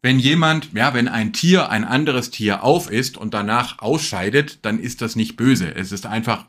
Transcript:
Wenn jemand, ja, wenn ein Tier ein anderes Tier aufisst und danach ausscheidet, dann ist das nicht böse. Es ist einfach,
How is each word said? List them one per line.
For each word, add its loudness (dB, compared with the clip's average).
Wenn 4
jemand, 2
ja, 2
wenn 2
ein -2
Tier 4
ein 0
anderes 0
Tier -2
aufisst 0
und -8
danach -2
ausscheidet, -2
dann -2
ist -8
das -6
nicht -2
böse. 2
Es -6
ist -8
einfach, -4